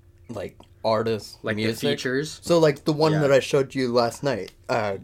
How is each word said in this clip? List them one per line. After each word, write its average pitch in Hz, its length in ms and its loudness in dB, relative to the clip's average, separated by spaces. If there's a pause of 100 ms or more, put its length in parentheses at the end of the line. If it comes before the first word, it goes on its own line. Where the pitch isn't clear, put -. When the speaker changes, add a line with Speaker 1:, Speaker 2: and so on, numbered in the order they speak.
(280)
Speaker 1:
like, 151 280 -12 (280)
artists' 113 600 -2
Speaker 2:
Like 110 120 -2
the 107 80 -2
Speaker 1:
music. 117 260 -2
Speaker 2:
features? 143 520 -4
Speaker 1:
So, 170 160 2
like, 151 260 2
the 160 80 0
one 156 200 2
Speaker 2:
Yeah. 156 80 2
Speaker 1:
that 139 120 4
I 135 80 8
showed 135 340 0
you 127 180 -2
last 117 320 0
night, 110 260 -4 (180)
uh, 107 360 -2